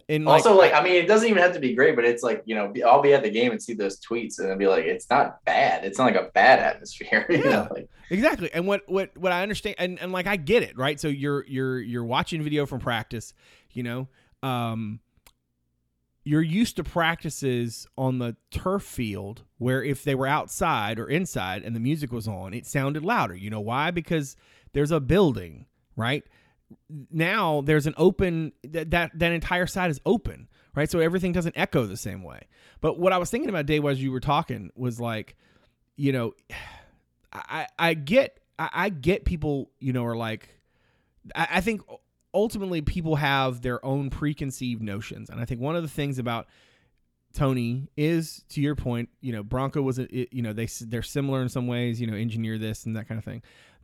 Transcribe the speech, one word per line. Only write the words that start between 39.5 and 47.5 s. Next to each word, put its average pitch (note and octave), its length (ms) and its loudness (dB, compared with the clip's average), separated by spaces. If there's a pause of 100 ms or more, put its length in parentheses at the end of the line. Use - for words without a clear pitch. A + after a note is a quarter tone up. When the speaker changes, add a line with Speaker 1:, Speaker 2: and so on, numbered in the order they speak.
Speaker 1:
you C3 160 -2
know, B2 100 0
are A#2 120 -4
like, A2+ 340 -8 (840)
I, - 180 -2
I F3+ 100 2
think G#3+ 180 -2 (520)
ultimately G3 480 -2
people D#3 360 -2
have C#3 440 0
their B2 240 -6
own C#3 240 -2
preconceived C3 720 -4
notions. G#2+ 500 -8
And - 100 -10
I A#2 40 -4
think A#2+ 160 -6
one D3 140 -4
of E3+ 80 -2
the D#3+ 60 -6
things C#3+ 300 -4
about A#2 280 -4 (840)
Tony C3 640 -2